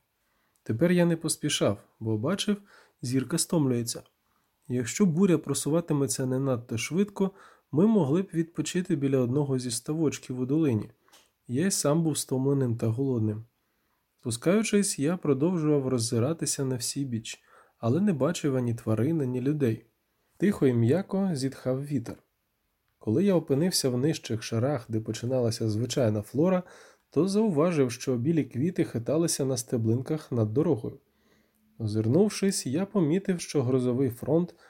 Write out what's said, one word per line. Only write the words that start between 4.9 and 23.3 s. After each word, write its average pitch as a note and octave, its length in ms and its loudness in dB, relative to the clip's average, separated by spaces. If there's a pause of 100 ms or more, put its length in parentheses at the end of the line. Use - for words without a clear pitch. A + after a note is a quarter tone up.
буря E3+ 320 4
просуватиметься C#3 880 -2
не B2+ 120 0
надто B2 400 -2
швидко, F#3+ 520 -2 (420)
ми D#3+ 140 4
могли F#3 360 2
б G3 120 -10
відпочити E3 600 -4
біля C3+ 220 0
одного C3 400 0
зі B2 120 -4
ставочків C#3 680 -4
у B2+ 60 -2
долині. C#3 440 0 (580)
Я C3+ 180 0
й G3 40 2
сам D#3 320 2
був D#3 160 0
стомленим C3 580 0
та A#2 100 -2
голодним. A2+ 580 -2 (760)
Спускаючись, G3 800 0
я D#3 180 0
продовжував D3+ 720 2
роззиратися B2+ 760 0
на C3 120 -2
всі C3+ 280 -6
біч, A2+ 380 -6 (360)
але B2 220 2
не G#3 120 2
бачив C#3 440 0
ані B2 180 0
тварин, A#2 460 0
ані B2+ 200 -2
людей. C3 460 0 (500)
Тихо F#3 300 2
і B2+ 60 6
м'яко F3+ 600 2
зітхав C3+ 540 -4
вітер. A#2 360 -6 (760)
Коли B2 260 0
я G3 100 4